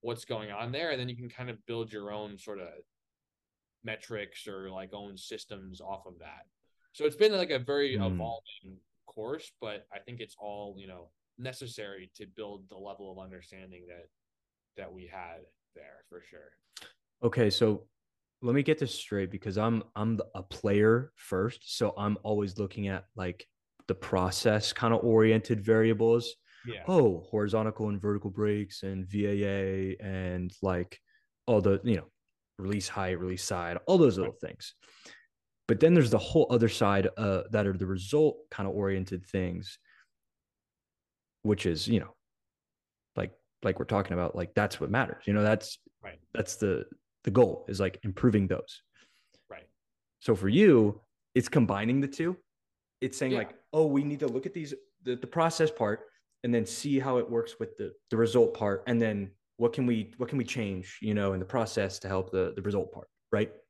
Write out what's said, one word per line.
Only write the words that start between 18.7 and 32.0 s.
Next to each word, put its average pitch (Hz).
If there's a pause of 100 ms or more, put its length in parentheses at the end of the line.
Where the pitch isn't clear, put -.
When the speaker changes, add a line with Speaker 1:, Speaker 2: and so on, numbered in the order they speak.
Speaker 2:
this 127
straight, 95
because 101
I'm, 110 (120)
I'm 107
the, -
a 95
player 110
first, -
so 107
I'm 104
always 104
looking 101
at, 95 (100)
like, 92 (400)
the 95
process 98
kinda 113
oriented 110
variables. 113 (300)
Speaker 1:
Yeah. 110
Speaker 2:
Oh, 131
horizontal 107
and 101
vertical 104
breaks 104
and 95
V 101
A 101
A 95
and, 92 (100)
like, 90 (460)
all 107
the, 98
you 113
know, - (460)